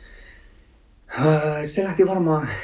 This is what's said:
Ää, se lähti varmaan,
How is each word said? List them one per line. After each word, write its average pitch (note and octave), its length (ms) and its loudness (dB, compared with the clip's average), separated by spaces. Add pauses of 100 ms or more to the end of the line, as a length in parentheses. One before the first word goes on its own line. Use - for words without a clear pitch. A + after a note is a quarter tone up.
(1080)
Ää, D3+ 580 0
se F#3+ 180 -2
lähti F#3 240 2
varmaan, D#3+ 400 0 (160)